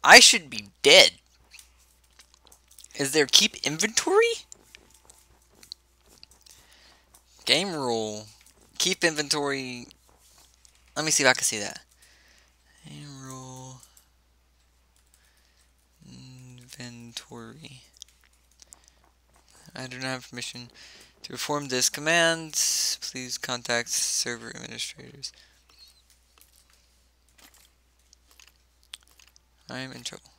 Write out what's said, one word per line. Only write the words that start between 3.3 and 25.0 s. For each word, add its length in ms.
inventory? 800
Game 280
rule. 540
Keep 260
inventory 840
let 80
me 60
see 100
if 80
I 40
can 100
see 160
that. 220
Enroll. 920
Inventory. 1800
I 100
do 120
not 100
have 200
permission 440
to 120
perform 340
this 240
command. 640
Please 400
contact 500
server 600
administrators. 840